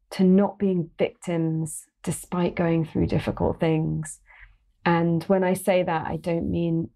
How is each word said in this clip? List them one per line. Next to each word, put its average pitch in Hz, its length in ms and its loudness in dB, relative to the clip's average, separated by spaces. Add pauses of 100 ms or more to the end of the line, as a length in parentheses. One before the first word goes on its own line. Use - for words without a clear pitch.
to - 140 0
not 190 360 4
being 185 380 0
victims 160 840 -2 (180)
despite - 540 -2
going 165 280 2
through 160 220 -2
difficult 165 540 -2
things. 160 600 -2 (640)
And 170 420 2
when 190 180 2
I 185 100 2
say 185 300 0
that, 165 240 -4
I 165 100 -6
don't 170 340 -4
mean 170 440 -2